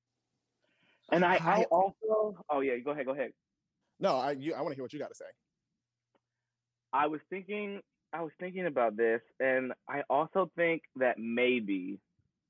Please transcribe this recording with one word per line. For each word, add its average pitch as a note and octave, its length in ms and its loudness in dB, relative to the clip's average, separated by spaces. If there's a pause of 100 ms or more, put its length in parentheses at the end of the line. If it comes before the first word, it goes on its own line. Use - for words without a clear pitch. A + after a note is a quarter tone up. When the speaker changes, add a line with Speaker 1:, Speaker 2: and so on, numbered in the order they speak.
(1120)
Speaker 1:
And F3 140 6
I, F3+ 100 6
I - 40 6
Speaker 2:
How F3+ 240 4
Speaker 1:
also, G#3+ 760 2 (140)
oh C#3+ 100 2
yeah, C3 160 0
go B2+ 140 -4
ahead, C#3+ 160 -4
go C3+ 60 -2
ahead. C3+ 180 -4 (680)
Speaker 2:
No, F3+ 180 2
I, C3 160 0
you, C#3 200 -6
I B2+ 80 -6
wanna D3+ 140 -6
hear C3 80 -10
what B2 100 -12
you D3 60 -10
gotta A2+ 160 -10
say. - 100 -16 (1700)
Speaker 1:
I C#3+ 140 2
was D#3 120 -4 (120)
thinking, G3+ 500 -8 (320)
I D#3+ 80 -6
was D#3 180 -8
thinking F3+ 280 -6
about A#2+ 280 2
this, A2+ 260 2 (180)
and C3 340 0 (160)
I C#3 200 -4
also D#3+ 460 0
think E3 280 0 (140)
that B2+ 200 2
maybe A2 840 -2 (500)